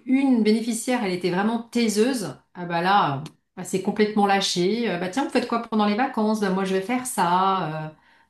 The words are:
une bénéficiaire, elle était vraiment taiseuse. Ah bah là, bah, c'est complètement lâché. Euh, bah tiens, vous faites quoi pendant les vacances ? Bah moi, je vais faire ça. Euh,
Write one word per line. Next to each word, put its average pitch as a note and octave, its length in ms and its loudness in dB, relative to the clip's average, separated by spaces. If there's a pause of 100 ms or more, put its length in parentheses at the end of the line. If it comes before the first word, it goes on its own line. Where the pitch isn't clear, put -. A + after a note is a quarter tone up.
une B3+ 380 4
bénéficiaire, A3+ 600 0
elle F#3 100 -2
était F3 180 -2
vraiment G#3+ 320 0
taiseuse. G#3+ 720 0 (180)
Ah F3 120 -12
bah E3+ 160 -2
là, E3+ 420 2 (320)
bah, F#3 80 -12
c'est F#3 180 -4
complètement G#3 440 2
lâché. G3 640 2
Euh, F3 80 -2
bah F3+ 120 -4
tiens, C#4 160 -2
vous - 40 -8
faites A#3+ 180 0
quoi A3+ 140 -2
pendant G#3+ 240 0
les G#3 100 2
vacances ? A3 460 0
Bah G3 80 0
moi, F#3+ 160 0
je F#3+ 100 -2
vais F#3+ 60 0
faire B3+ 240 -4
ça. F3 800 0
Euh, - 20 -10 (400)